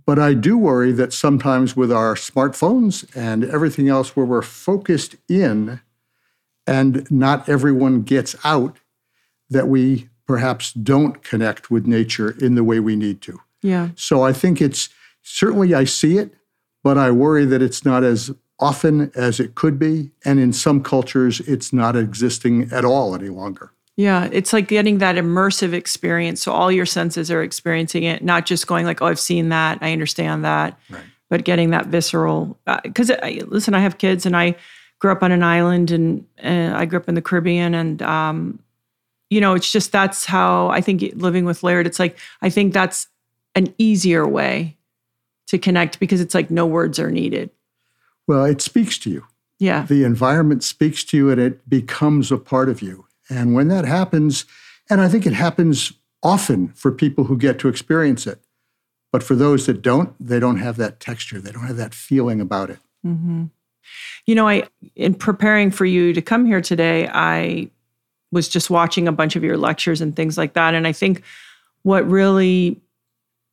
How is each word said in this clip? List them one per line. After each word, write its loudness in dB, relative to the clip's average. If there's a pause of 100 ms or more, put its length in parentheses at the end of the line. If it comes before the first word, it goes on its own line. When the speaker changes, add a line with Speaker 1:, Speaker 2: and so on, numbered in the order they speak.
Speaker 1:
But 2
I 4
do 2
worry 4
that 0
sometimes 0
with 2
our 0
smartphones 0 (100)
and -2
everything 0
else 0
where 2
we're 0
focused -4 (140)
in 0 (880)
and 0
not 2
everyone 2
gets -2
out, -2 (720)
that 0
we 2 (180)
perhaps -2
don't 0
connect -4
with 0
nature 0
in 0
the 4
way 2
we 0
need -4
to. -18 (220)
Speaker 2:
Yeah. 0
Speaker 1:
So 0
I 4
think 2
it's, 0 (320)
certainly 2
I 4
see 2
it, -4 (500)
but 4
I 4
worry 4
that 2
it's -2
not 4
as 0 (280)
often 0
as -2
it -6
could 0
be. -2 (140)
And 4
in 4
some 0
cultures, 0
it's -4
not 0
existing 0
at 0
all 2
any -10
longer. -12 (260)
Speaker 2:
Yeah, 2
it's -2
like 0
getting 2
that 2
immersive 0
experience. -4
So -4
all 2
your 2
senses -4
are -2
experiencing -4
it, -4
not 0
just -4
going -2
like, -4
"Oh, 2
I've -2
seen -2
that, 0
I -2
understand -4
that," -2 (120)
Speaker 1:
Right. -18 (260)
Speaker 2:
but -2
getting 2
that 0
visceral. -2
Uh, -2 (120)
'cause 2
I, -4
listen, -2
I 4
have 0
kids -2
and 0
I 0 (420)
grew 2
up -2
on 4
an 4
island 2
and, -2 (180)
uh, -2
I -2
grew -4
up -8
in -2
the -2
Caribbean 0
and, -4
um, -4 (720)
you 2
know, 4
it's -2
just, -2
that's 0
how 2
I 0
think 0
it, -6
living 0
with -4
Laird, 0
it's -4
like, -2 (240)
I 0
think 2
that's -2 (480)
an 0
easier 2
way -4 (720)
to 0
connect 0
because 0
it's -2
like -2
no 0
words -2
are -4
needed. -4 (800)
Speaker 1:
Well, 4
it 2
speaks -2
to -8
you. -8 (320)
Speaker 2:
Yeah. 0
Speaker 1:
The 4
environment 2
speaks -2
to -2
you 4
and 2
it -2
becomes 0
a 2
part 0
of -2
you. -14 (220)
And 0
when 2
that 0
happens, 0 (420)
and 4
I 6
think 2
it 0
happens 0 (300)
often 0
for -2
people 0
who -2
get 0
to -2
experience 0
it, -10 (720)
but -2
for -2
those 2
that 0
don't, 0
they -2
don't 0
have -6
that -6
texture. -12
They -16
don't -12
have -8
that -10
feeling -2
about -4
it. -18 (280)
Speaker 2:
Mm-hmm. -4 (840)
You 2
know, 2
I, 0 (280)
in 0
preparing 2
for -2
you 2
to -2
come 0
here 2
today, 0
I -2 (600)
was 0
just -2
watching 2
a 2
bunch -2
of -2
your 0
lectures -2
and -4
things -4
like -4
that. 2
And 0
I 0
think -2 (600)
what 2
really, 2 (720)